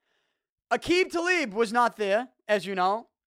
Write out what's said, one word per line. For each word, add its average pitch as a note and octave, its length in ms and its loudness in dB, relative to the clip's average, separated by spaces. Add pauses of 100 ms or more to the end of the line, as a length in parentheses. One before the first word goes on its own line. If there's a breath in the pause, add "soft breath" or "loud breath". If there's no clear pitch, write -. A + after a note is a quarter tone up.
(680)
Aqib F4 420 0
Talib E4+ 420 0
was G#3+ 180 0
not A#3+ 240 2
there, G#3+ 320 0 (200)
as G#3 180 0
you G3 100 -6
know. G3 320 0 (200)